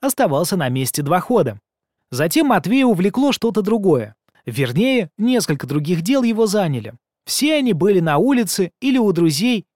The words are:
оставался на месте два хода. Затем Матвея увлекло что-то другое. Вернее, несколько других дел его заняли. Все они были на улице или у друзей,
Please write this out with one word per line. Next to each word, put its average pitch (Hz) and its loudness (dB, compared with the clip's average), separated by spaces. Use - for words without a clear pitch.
оставался 190 0
на 143 0
месте 131 -2
два 165 0
хода. 135 0
Затем 165 0
Матвея 233 2
увлекло 220 2
что-то 220 -2
другое. 185 0
Вернее, 151 0
несколько 202 -2
других 151 -2
дел 247 0
его 226 2
заняли. 143 -2
Все 311 0
они 254 2
были 185 2
на 156 0
улице 214 0
или 262 0
у 214 2
друзей, 170 0